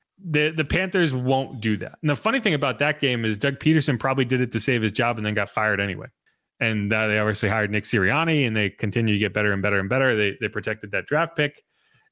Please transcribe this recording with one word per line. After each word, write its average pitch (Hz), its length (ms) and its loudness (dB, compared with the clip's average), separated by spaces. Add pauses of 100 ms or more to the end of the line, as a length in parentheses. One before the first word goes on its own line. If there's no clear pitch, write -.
(240)
The, 151 260 0
the 160 140 -2
Panthers 175 480 0
won't 131 480 0
do 107 180 0
that. - 220 -12
And 156 100 0
the 147 40 2
funny 226 240 0
thing 208 160 0
about 135 240 0
that 147 220 0
game 123 240 0
is 107 140 0
Doug 139 200 0
Peterson 151 400 2
probably 135 260 0
did 123 160 0
it 123 120 -2
to 113 80 -2
save 120 220 2
his 107 100 2
job 117 240 0
and 110 100 -4
then 107 80 -2
got 101 140 -2
fired 107 320 0
anyway. 101 260 -4 (540)
And, 107 320 0
uh, 110 160 0
they 107 100 2
obviously 107 300 0
hired 104 240 0
Nick 104 120 -2
Sirianni, 139 640 2
and 110 80 -2
they 104 160 0
continue 110 440 0
to 101 40 2
get 101 140 0
better 104 200 0
and 98 100 -2
better 101 180 0
and 95 80 -2
better. 131 260 2
They, 104 260 0
they 110 80 -4
protected 107 440 -8
that 95 140 -4
draft 160 280 -2
pick, 147 300 -4 (480)